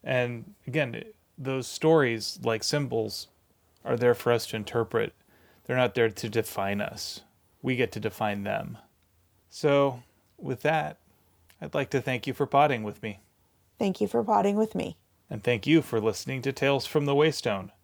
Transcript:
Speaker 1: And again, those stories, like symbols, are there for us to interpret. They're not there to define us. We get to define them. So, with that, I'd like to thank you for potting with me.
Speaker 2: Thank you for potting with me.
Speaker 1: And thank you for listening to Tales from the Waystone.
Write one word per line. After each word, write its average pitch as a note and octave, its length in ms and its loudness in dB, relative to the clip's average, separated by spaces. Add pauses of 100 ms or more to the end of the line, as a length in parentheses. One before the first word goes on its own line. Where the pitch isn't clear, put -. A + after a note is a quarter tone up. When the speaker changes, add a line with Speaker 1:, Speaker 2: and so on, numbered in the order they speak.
Speaker 1:
And B2 520 -2 (120)
again, B2 380 -4 (340)
those C3+ 300 -4
stories, C3+ 720 2
like A2+ 220 -2
symbols, A#2+ 640 -2 (560)
are B2+ 120 0
there A#2+ 180 6
for A#2+ 180 2
us A#2 160 2
to - 80 -6
interpret. A2 580 -2 (500)
They're B2+ 120 -2
not B2 180 2
there A2+ 160 4
to A2 180 -8
define G2+ 520 -2
us. - 400 -8 (420)
We C3 140 0
get A#2+ 160 0
to A2 80 -8
define G#2 420 -4
them. G2+ 360 -6 (680)
So, C#3 540 2 (360)
with E3+ 240 -8
that, D#3 360 -2 (640)
I'd D3 140 -10
like C#3 160 -2
to C3+ 100 0
thank B2+ 260 -4
you C3+ 60 -4
for C#3 140 -2
potting C#3 360 4
with G#2 220 -10
me. G#2 160 -10 (580)
Speaker 2:
Thank G3 220 0
you G3+ 80 2
for A#3 140 0
potting G3+ 340 2
with A3 180 0
me. F3+ 240 -6 (320)
Speaker 1:
And G#2+ 120 -10
thank A#2+ 240 0
you D#3 140 6
for A2+ 200 -2
listening A2+ 420 -4
to C3+ 100 -2
Tales C#3 340 0
from C#3+ 200 0
the C#3 80 0
Waystone. A#2+ 560 0 (140)